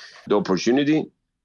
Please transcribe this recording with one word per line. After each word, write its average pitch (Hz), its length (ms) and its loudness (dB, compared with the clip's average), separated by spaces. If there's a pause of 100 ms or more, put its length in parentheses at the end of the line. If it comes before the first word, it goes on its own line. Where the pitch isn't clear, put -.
(260)
το 101 180 2
opportunity, 139 580 0 (420)